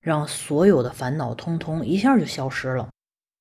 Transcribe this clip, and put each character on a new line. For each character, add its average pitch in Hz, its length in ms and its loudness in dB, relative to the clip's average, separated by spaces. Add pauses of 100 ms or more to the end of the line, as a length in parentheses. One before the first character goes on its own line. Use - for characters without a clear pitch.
让 151 260 0
所 156 380 0
有 170 160 8
的 123 100 -2
烦 131 240 -4
恼 123 200 -4
通 165 240 -4
通 160 260 -6
一 160 100 0
下 240 220 4
就 160 80 2
消 135 240 -6
失 131 200 -6
了。 127 200 -4 (520)